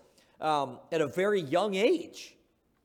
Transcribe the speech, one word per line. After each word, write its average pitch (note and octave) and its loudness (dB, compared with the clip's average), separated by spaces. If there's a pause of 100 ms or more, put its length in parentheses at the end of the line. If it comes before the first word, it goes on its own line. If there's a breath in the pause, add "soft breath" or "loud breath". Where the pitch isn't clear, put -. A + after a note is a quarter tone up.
(400 soft breath)
um, C#3 0 (120)
at D#3+ 2
a D3 0
very F#3+ 2
young F3 0
age, - -2 (500)